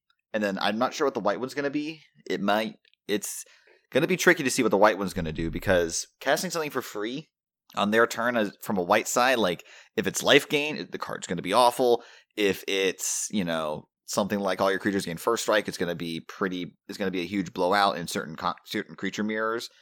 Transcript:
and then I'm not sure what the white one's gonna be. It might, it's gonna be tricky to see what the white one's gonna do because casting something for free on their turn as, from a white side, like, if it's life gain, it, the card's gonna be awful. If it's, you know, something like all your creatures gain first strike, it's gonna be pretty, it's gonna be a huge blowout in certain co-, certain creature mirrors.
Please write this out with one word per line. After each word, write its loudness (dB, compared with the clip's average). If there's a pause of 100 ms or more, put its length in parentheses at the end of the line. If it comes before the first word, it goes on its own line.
(320)
and -2
then -2
I'm -2
not -2
sure 0
what 0
the -2
white 0
one's -8
gonna -2
be. -8 (260)
It -4
might, 0 (320)
it's -4 (460)
gonna 2
be 2
tricky 4
to 2
see 0
what 4
the 4
white 6
one's -4
gonna -4
do -4
because 0 (140)
casting 0
something -4
for -4
free -8 (480)
on 0
their 6
turn -2
as, 0 (100)
from -2
a 0
white 4
side, 2
like, 0 (320)
if 0
it's -4
life 6
gain, -2
it, -10
the -8
card's -10
gonna -4
be -2
awful. 6 (340)
If 2
it's, -2
you -2
know, -4 (200)
something -2
like 0
all 4
your 0
creatures 0
gain -6
first -2
strike, 2
it's -10
gonna -2
be -6
pretty, -6 (140)
it's -12
gonna -2
be -2
a -4
huge -4
blowout 2
in -6
certain -6
co-, -4 (120)
certain -8
creature -4
mirrors. -4 (120)